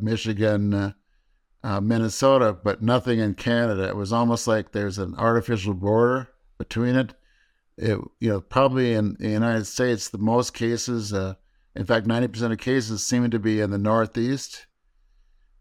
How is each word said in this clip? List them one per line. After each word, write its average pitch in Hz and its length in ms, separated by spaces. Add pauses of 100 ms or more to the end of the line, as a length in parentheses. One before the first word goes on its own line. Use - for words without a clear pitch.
Michigan, 107 760
uh, 101 180 (680)
uh, 101 180
Minnesota, 113 720
but 98 300
nothing 120 360
in 104 160
Canada? 117 540
It 95 80
was 101 160
almost 117 340
like 110 260
there's 101 260
an 92 180
artificial 113 580
border 117 540 (300)
between 123 380
it. 131 180 (640)
It, 104 200 (220)
you 117 80
know, 101 120
probably 127 540
in 104 240
the 107 120
United 110 360
States, 123 420
the 107 100
most 113 340
cases, 117 600
uh, 95 220 (400)
in 104 120
fact, 113 200
ninety 117 220
percent 113 240
of 107 60
cases 113 480
seem 120 240
to 113 80
be 107 220
in 104 100
the 101 80
Northeast, 113 880 (960)